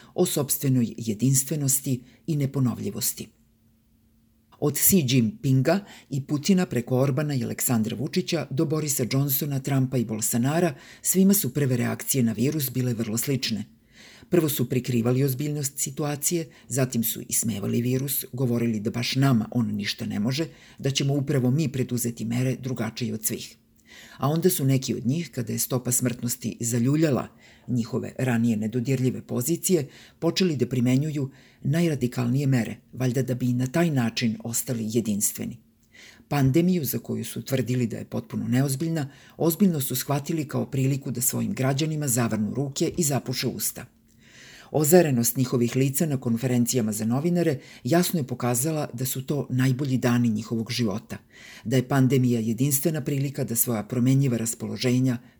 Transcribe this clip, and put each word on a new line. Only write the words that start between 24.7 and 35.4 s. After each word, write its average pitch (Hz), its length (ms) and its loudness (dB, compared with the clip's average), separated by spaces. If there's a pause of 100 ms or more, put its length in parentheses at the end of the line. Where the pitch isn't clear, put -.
od - 120 -4
njih, 156 240 -2
kada 113 220 -6
je 113 60 -4
stopa 120 340 -2
smrtnosti 123 680 -2
zaljuljala 123 680 2 (400)
njihove 110 500 -2
ranije 117 380 2
nedodirljive 120 640 0
pozicije, 151 680 0 (300)
počeli 165 380 0
da 123 100 2
primenjuju 139 640 0 (320)
najradikalnije 135 840 2
mere, 113 300 2 (160)
valjda 127 300 0
da 131 120 -2
bi 123 180 -2
na 123 140 0
taj 165 240 2
način 117 540 0
ostali 117 440 -4
jedinstveni. 110 680 -2 (720)